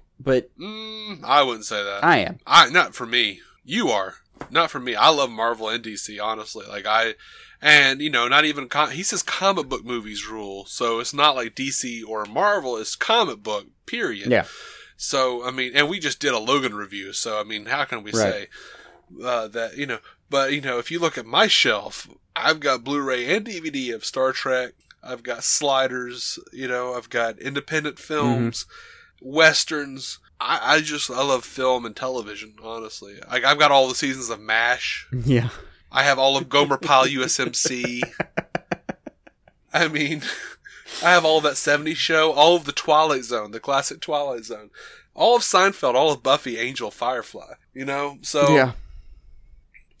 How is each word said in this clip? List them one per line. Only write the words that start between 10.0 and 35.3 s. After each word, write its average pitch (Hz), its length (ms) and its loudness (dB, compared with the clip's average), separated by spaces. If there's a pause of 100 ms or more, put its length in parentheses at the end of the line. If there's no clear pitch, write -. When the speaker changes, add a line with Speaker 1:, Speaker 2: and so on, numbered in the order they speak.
Speaker 2:
rule, 101 400 -10
so 117 320 -2
it's 123 160 -6
not 147 200 4
like 120 200 -6
D 135 160 -6
C 117 320 -6
or 107 220 -8
Marvel, 139 520 0
it's 110 180 -8
comic 190 460 0
book, 104 240 -4 (220)
period. 120 420 -4
Speaker 1:
Yeah. 110 160 2 (500)
Speaker 2:
So, 127 480 -2
I 127 60 -6
mean, 127 240 -4
and 147 160 2
we 196 80 -4
just 151 220 -6
did 143 140 0
a 117 60 0
Logan 123 360 0
review, 98 380 -12
so, 107 260 -4
I 107 40 -4
mean, 107 220 -10
how 135 200 -2
can 113 180 -8
we 107 80 -12
Speaker 1:
Right. 110 100 0
Speaker 2:
say, 101 260 -2 (800)
uh, 120 220 -2
that, 113 280 -8
you 139 120 -8
know, 120 100 -6 (320)
but, 139 240 0
you 147 80 -2
know, 131 180 -4
if 117 120 -8
you 170 80 -4
look 165 180 -2
at 117 80 -8
my 147 220 2
shelf, - 600 0 (300)
I've 151 240 0
got 131 240 0
Blu-ray 135 500 -2
and 214 100 -2
D 208 140 -10
V 160 100 -10
D 131 220 -6
of 113 140 -10
Star 131 260 0
Trek, 127 420 -4 (300)
I've 123 200 -12
got 117 200 -8
Sliders, 127 960 -2 (140)
you 131 140 -8
know, 123 280 -4
I've 120 140 -10
got 117 300 -2
independent 143 600 -6
films, 120 640 -2
Speaker 1:
Mm-hmm. - 120 -20 (480)
Speaker 2:
Westerns. 143 920 2 (220)
I, 135 380 2
I 156 40 0
just, 151 300 -6
I 127 100 -2
love 135 240 0
film 127 400 -2
and 110 100 -12
television, 107 680 -8
honestly. 110 560 -14 (100)
Like, 123 140 -2
I've 143 160 4
got 147 100 8
all 135 180 8
the 127 60 -2
seasons 131 380 -4
of 107 80 -8
mash. 113 720 -2
Speaker 1:
<laughs> - 40 -10
Yeah. 127 360 2 (420)